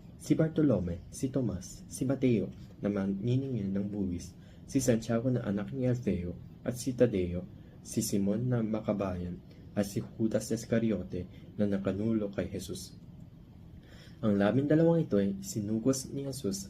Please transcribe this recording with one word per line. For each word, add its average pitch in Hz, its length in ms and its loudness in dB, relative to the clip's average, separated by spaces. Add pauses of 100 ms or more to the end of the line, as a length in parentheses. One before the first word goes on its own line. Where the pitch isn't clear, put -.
(180)
si - 160 0
Bartolome, 131 720 2
si - 240 -6
Tomas, 104 560 -4
si - 160 -10
Mateo 127 480 2 (320)
na 101 80 2
maniningil 101 800 0
ng 98 160 0
buwis, 92 480 -4 (320)
si 135 160 0
Santiago 117 480 2
na 120 160 0
anak 101 240 -2
ni 131 160 -2
Alfeo, 87 480 0 (260)
at - 160 -4
si - 160 -4
Tadeo, 92 560 2 (320)
si - 240 -2
Simon 107 480 0
na 120 80 2
Makabayan, 101 800 -2 (320)
at 104 160 0
si - 160 -4
Judas 110 480 0
Iscariote 107 720 0 (320)
na 104 80 2
nakanulo 101 640 0
kay 95 240 -4
Jesus. 92 400 -8 (1300)
Ang 104 160 4
labindalawang 147 720 6
ito 104 80 4
ay 98 240 2
sinugos 113 720 0
ni 139 160 -6
Jesus 98 420 -4